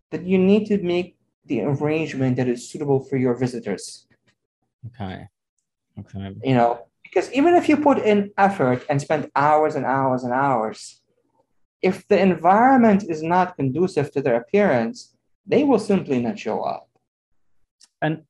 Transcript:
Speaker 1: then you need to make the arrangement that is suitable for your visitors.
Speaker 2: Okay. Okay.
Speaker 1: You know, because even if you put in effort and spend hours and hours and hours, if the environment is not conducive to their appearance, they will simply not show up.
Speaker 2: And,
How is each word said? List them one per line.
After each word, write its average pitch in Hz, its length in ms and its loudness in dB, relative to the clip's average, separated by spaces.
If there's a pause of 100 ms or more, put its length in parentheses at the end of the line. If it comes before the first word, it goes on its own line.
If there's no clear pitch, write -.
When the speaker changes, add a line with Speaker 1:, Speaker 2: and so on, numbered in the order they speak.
(120)
Speaker 1:
then 160 140 -10
you 185 120 2
need 202 300 4
to 202 140 0
make 175 360 -4 (280)
the 113 180 -4
arrangement 139 720 -2
that 127 100 -2
is 120 220 -6
suitable 139 340 -2
for 139 140 -6
your 127 180 0
visitors. 117 720 -8 (800)
Speaker 2:
Okay. 92 400 -14 (720)
Okay. 98 440 -14
Speaker 1:
You 131 120 2
know, 117 320 2 (160)
because - 300 -4
even 311 220 4
if 339 120 2
you 302 100 4
put 285 200 4
in 208 400 0
effort 147 520 2
and 143 120 0
spend 147 340 -4
hours 151 400 2
and 131 100 -4
hours 127 380 0
and 123 100 -4
hours, 123 680 -4 (800)
if 185 260 -2
the 202 120 2
environment 202 880 4
is 160 160 -6
not 175 320 0
conducive 143 560 -2
to 139 100 -4
their 131 140 0
appearance, 123 800 -2 (300)
they 254 180 2
will 262 160 2
simply 147 400 -2
not 113 180 -4
show 104 240 -6
up. - 280 -8 (1120)
Speaker 2:
And, 156 280 -4